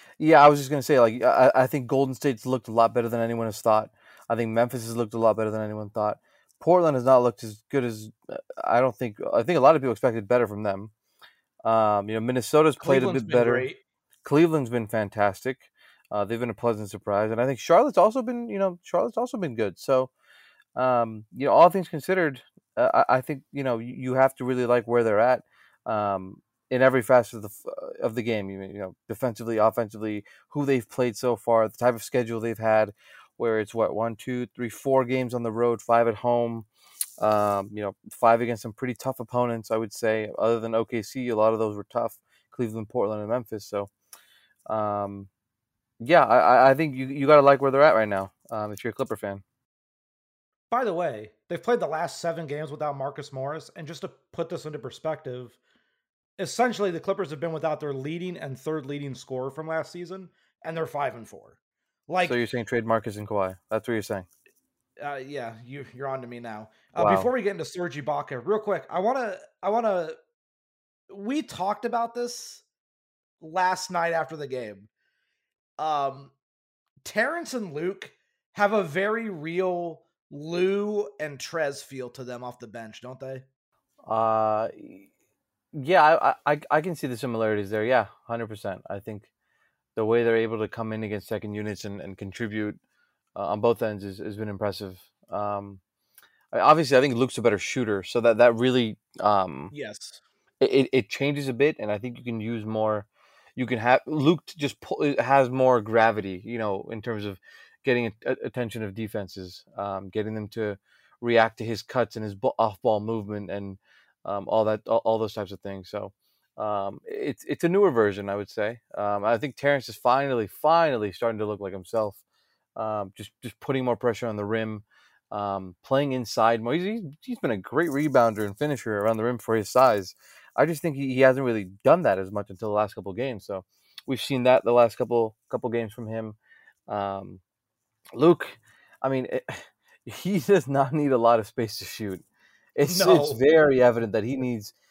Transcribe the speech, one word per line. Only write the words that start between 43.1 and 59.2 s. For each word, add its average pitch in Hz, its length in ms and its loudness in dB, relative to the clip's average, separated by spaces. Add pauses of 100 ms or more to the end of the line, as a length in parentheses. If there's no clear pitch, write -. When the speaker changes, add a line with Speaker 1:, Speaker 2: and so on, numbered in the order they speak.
Speaker 1:
and 104 100 -8
Memphis. 113 360 -6
So, 101 240 -6 (800)
um, 104 580 -4 (720)
yeah, 143 240 6
I, 120 140 6
I, 123 320 8
I 135 40 6
think 147 220 0
you, 131 100 -6
you 139 200 -2
gotta 147 160 10
like 139 180 8
where 135 100 4
they're 139 120 6
at 151 140 8
right 110 120 4
now, 98 240 -2 (180)
um, 107 220 -6
if 98 120 -14
you're 117 80 -2
a - 20 -14
Clipper 113 220 -6
fan. 98 260 -10 (1300)
Speaker 2:
By 247 140 0
the 202 80 -2
way, 131 380 -6 (180)
they've 170 140 -6
played 240 180 0
the 170 60 -2
last 160 340 -6
seven 165 260 -6
games 147 240 -8
without 147 260 -6
Marcus 139 360 -10
Morris, 139 420 -10
and 160 120 -14
just 160 160 -14
to 185 80 -10 (220)
put 170 160 -6
this 156 180 -10
into 147 120 -12
perspective, 127 800 -10 (840)
essentially 202 520 -2
the 165 100 -6
Clippers 196 300 -4
have 151 100 -10
been 165 120 -4
without 156 280 -4
their 143 140 -6
leading 170 420 -8
and 135 220 -10
third 156 280 -6
leading 143 280 -8
scorer 131 360 -8